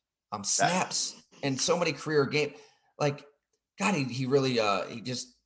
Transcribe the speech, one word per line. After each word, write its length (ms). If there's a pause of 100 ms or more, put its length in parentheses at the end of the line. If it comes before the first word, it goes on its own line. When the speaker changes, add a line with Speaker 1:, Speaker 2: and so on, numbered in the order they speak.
(300)
Speaker 1:
um, 120
Speaker 2:
That 40
Speaker 1:
snaps 720 (260)
and 180
so 180
many 140
career 320
game. 300 (440)
Like, 260 (540)
God, 160
he, 100
he 200
really, 360
uh, 260
he 160
just 320 (120)